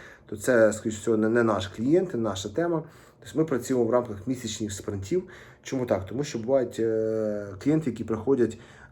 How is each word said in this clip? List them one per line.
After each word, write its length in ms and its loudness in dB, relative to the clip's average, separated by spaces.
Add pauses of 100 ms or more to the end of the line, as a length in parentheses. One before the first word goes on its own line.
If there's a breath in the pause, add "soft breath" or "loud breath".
(260 loud breath)
то 120 -10
це, 360 6
скоріш 260 -4
всього, 180 2
не, 120 2
не 140 4
наш 240 0
клієнт, 460 2
не 60 -2
наша 300 -4
тема. 340 -2 (360 loud breath)
Тобто 200 -4
ми 60 2
працюємо 400 0
в 60 0
рамках 360 0
місячних 440 -4
спринтів. 520 -4 (400 loud breath)
Чому 220 -4
так? 200 0
Тому 180 -4
що 160 -6
бувають, 400 0
е, 680 -2 (160)
клієнти, 260 2
які 140 -4
приходять, 540 2 (340 loud breath)